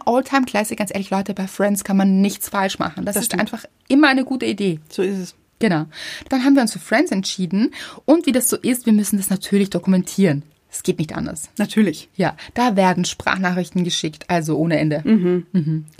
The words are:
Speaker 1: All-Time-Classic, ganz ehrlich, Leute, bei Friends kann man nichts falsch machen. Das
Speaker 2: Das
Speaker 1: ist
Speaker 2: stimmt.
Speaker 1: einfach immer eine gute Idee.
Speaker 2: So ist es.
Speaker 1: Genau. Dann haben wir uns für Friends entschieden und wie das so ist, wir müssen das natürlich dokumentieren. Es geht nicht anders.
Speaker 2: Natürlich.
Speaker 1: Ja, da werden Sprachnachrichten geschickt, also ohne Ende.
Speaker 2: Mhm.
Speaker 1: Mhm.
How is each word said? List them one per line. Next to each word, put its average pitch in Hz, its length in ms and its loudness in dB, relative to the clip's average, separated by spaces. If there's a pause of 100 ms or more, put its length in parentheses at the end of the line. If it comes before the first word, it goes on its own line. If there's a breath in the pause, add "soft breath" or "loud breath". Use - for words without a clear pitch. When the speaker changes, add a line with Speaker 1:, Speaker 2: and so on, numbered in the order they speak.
Speaker 1:
All-Time-Classic, 233 720 0
ganz 202 160 -4
ehrlich, 196 180 -6
Leute, 196 240 -2
bei 190 120 -6
Friends 202 380 0
kann 196 120 0
man 190 240 4
nichts 202 280 0
falsch 196 320 -4
machen. 180 240 -6
Das 202 100 -4
Speaker 2:
Das 202 80 -2
Speaker 1:
ist - 40 -4
Speaker 2:
stimmt. 185 160 -2
Speaker 1:
einfach 220 220 -6 (240)
immer 285 200 6
eine 262 160 2
gute 247 220 -4
Idee. 196 420 0
Speaker 2:
So - 140 -4
ist 190 160 -2
es. 180 160 -10 (260)
Speaker 1:
Genau. 160 260 2 (420 loud breath)
Dann 254 160 0
haben 277 120 6
wir 269 60 4
uns 220 100 0
für 165 80 -12
Friends 285 320 0
entschieden 190 580 -2 (360 loud breath)
und 330 200 4
wie 262 60 2
das 247 160 2
so - 80 -2
ist, 247 300 -2
wir 226 60 4
müssen 208 240 2
das 190 140 -2
natürlich 196 400 0
dokumentieren. 180 720 2 (300)
Es - 100 -12
geht 180 160 -2
nicht 156 160 -4
anders. - 420 -10
Speaker 2:
Natürlich. 202 600 0
Speaker 1:
Ja, 175 200 0 (180 loud breath)
da 240 200 2
werden 185 300 2
Sprachnachrichten 180 800 -2
geschickt, 165 440 -6
also 160 300 0
ohne 165 200 2
Ende. 151 260 0
Speaker 2:
Mhm. 180 480 2
Speaker 1:
Mhm. 156 320 0 (160)